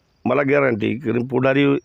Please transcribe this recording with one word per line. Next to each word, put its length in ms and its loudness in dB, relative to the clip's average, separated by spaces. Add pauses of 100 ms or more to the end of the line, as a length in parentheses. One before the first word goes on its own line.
(260)
मला 160 0
गॅरंटी, 560 0
कारण 300 -4
पुढारी 380 2 (200)